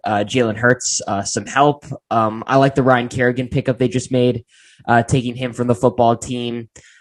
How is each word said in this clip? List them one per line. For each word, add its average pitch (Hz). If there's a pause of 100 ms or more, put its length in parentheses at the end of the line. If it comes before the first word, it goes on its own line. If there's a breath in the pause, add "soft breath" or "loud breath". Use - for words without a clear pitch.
uh, 104
Jalen 107
Hurts, 120
uh, 101
some 107
help. 143 (240)
Um, 110
I 131
like 135
the 139
Ryan 123
Kerrigan 123
pickup 131
they 127
just 127
made, 123 (420 soft breath)
uh, 117
taking 123
him 127
from 123
the 120
football 117
team. 120 (320 soft breath)